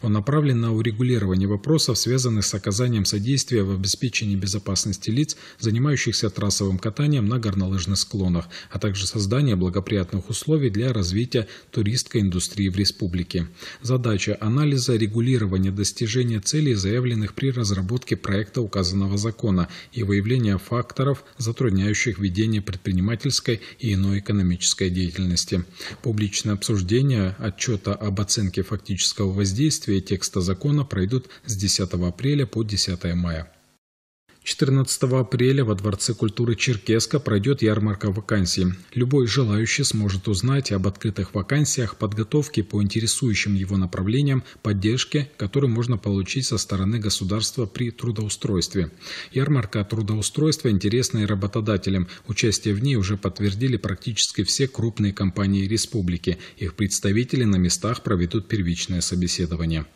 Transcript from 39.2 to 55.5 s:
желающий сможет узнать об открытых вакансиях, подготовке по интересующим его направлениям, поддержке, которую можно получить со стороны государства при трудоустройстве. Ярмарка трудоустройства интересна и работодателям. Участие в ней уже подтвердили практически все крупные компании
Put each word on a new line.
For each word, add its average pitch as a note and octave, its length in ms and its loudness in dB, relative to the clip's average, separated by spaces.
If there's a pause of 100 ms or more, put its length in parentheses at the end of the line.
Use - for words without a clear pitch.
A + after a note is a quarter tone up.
желающий A2+ 560 0
сможет G2+ 460 0
узнать C3 420 0
об G2 160 2
открытых G2 480 -4
вакансиях, B2+ 600 0
подготовке A2 680 0
по G#2 180 -2
интересующим G#2 720 0
его F#2+ 200 0
направлениям, A2+ 720 2 (180)
поддержке, A2+ 720 0
которую B2 360 0
можно A#2 260 0
получить G2 480 -2
со A2 120 -2
стороны G2 400 0
государства G#2 680 -2
при A#2 260 -4
трудоустройстве. G#2 1000 -2 (440)
Ярмарка B2+ 500 0
трудоустройства A2 880 0
интересна G#2 460 2
и G#2 80 2
работодателям. G2+ 840 0 (220)
Участие G#2+ 440 0
в G2 80 0
ней C#3 140 2
уже G2+ 220 0
подтвердили G#2 580 0
практически - 720 -2
все C3+ 240 0
крупные G#2+ 420 0
компании G2 560 0